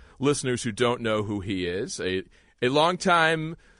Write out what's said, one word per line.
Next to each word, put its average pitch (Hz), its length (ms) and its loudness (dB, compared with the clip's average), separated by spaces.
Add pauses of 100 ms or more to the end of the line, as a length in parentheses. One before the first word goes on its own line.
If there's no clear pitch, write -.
(180)
listeners 131 440 0
who 117 100 -4
don't 120 300 0
know 107 200 0
who 101 180 -4
he 92 260 -4
is. 101 340 -6
A, 92 220 -2 (400)
a 123 80 2
longtime 165 880 2 (240)